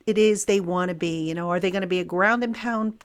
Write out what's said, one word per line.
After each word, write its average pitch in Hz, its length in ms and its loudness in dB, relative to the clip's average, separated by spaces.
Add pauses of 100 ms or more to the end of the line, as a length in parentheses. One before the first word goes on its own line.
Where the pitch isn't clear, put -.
it 214 120 2
is 214 260 4
they 202 160 2
wanna 180 340 -2
be. 165 340 -4
You 165 60 -4
know, 175 160 -4
are 180 80 0
they 180 140 0
gonna 190 160 -2
be 180 100 0
a 180 60 -2
ground 202 400 2
and 233 100 -2
pound 220 500 -4